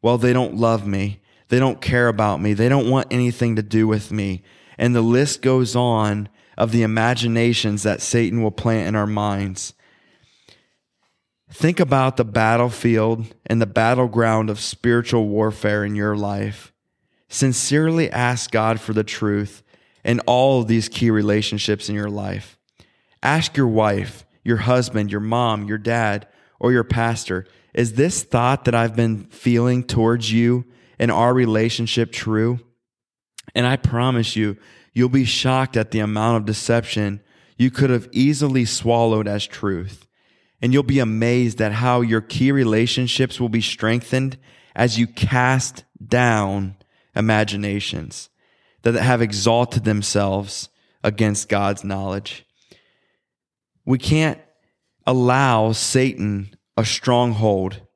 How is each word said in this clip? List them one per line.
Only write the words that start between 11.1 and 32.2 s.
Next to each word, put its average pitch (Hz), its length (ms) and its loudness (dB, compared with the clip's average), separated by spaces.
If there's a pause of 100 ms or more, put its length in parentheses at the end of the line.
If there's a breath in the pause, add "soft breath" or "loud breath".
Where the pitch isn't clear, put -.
Think 170 300 0
about 131 380 2
the 120 80 2
battlefield 113 1080 0 (120)
and 113 160 0
the 110 40 2
battleground 113 840 2
of 107 100 -6
spiritual 120 680 0
warfare 104 580 0
in 104 100 -4
your 104 200 0
life. 104 580 -6 (560)
Sincerely 151 840 0
ask 123 400 -4
God 110 280 0
for - 140 -8
the 107 100 0
truth 104 600 -4 (400 soft breath)
in 120 180 0
all 127 400 4
of 107 60 -4
these 113 220 2
key 117 200 0
relationships 104 800 0
in 104 60 -4
your 104 140 -6
life. 101 480 -8 (640 soft breath)
Ask 156 340 0
your 135 120 4
wife, 107 580 0 (180)
your 117 140 0
husband, 107 540 0
your 104 100 -4
mom, 110 460 -2
your 107 100 -4
dad, 107 500 -2 (320 soft breath)
or 123 120 2
your 120 120 4
pastor, 113 640 -2 (280 soft breath)
is 113 200 -2
this 147 300 0
thought 127 420 0
that 120 100 2
I've 113 200 0
been 110 300 0
feeling 123 580 0
towards 117 480 0
you 120 340 2 (340 soft breath)
and 117 120 2
our 117 220 2
relationship 113 760 0
true? 113 480 -2 (960)